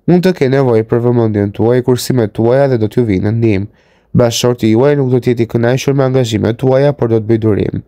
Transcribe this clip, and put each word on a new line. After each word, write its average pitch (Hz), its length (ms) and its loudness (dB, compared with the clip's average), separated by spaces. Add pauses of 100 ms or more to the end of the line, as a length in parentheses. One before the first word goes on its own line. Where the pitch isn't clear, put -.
mund 175 200 2
të 185 120 2
kenë 135 180 0
nevojë 117 340 2
për 120 140 0
vëmendjen 110 500 0
tuaj, 120 320 2
kursimet 123 480 0
tuaja 131 360 2
dhe 127 120 0
do 104 80 -2
t'ju 120 200 0
vinë 95 180 0
në 110 100 -2
ndihmë. 110 320 0 (440)
Bashkëshorti 120 560 0
juaj 127 280 2
nuk 131 120 -2
do 127 80 2
të 123 140 0
jetë 117 100 -2
i 110 80 -2
kënaqur 127 440 0
me 139 120 0
angazhimet 113 520 -2
tuaja, 135 360 0
por 117 160 -2
do 113 80 2
të 104 120 -4
bëj 113 120 2
durim. 101 440 -2